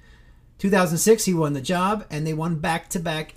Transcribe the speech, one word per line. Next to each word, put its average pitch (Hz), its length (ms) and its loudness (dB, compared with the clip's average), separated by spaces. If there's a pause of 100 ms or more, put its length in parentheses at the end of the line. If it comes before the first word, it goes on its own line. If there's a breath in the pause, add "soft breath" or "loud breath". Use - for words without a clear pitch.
(580 soft breath)
Two 196 120 -2
thousand 180 280 2
six, 220 280 4
he 185 80 2
won 156 200 0
the 139 80 -4
job, 185 480 -2
and 156 180 -4
they 160 60 -2
won 160 260 -2
back-to-back 165 760 -4